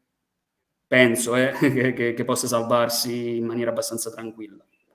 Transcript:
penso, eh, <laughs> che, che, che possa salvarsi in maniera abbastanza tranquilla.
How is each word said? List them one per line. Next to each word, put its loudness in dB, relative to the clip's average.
penso, 4
eh, 2
<laughs> -10
che, 2
che, -2
che -4
possa -2
salvarsi 0
in -2
maniera -2
abbastanza -4
tranquilla. -14